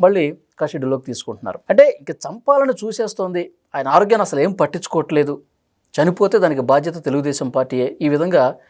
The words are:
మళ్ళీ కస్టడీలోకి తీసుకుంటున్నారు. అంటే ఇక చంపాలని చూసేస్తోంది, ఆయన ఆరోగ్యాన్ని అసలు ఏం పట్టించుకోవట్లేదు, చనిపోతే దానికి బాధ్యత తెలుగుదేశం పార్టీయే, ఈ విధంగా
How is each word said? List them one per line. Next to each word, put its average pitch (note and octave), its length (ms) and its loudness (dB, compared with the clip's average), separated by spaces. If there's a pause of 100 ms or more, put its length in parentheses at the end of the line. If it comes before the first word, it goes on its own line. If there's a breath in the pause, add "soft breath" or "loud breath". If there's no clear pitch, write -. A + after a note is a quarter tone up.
మళ్ళీ F3+ 360 2 (220)
కస్టడీలోకి C3+ 480 -4
తీసుకుంటున్నారు. A2+ 540 -10 (100)
అంటే C#4 300 4
ఇక - 100 -10
చంపాలని C4 600 -2 (120)
చూసేస్తోంది, F#3+ 680 -6 (220)
ఆయన C#3 140 -4
ఆరోగ్యాన్ని G3+ 340 4
అసలు D#3 180 -2
ఏం F#3+ 120 2
పట్టించుకోవట్లేదు, D3+ 920 -2 (520)
చనిపోతే F#3+ 440 2
దానికి D#3 220 2
బాధ్యత D3 440 0
తెలుగుదేశం C#3 440 -2
పార్టీయే, B2+ 520 -2
ఈ D3+ 80 0
విధంగా D3 480 2 (140 soft breath)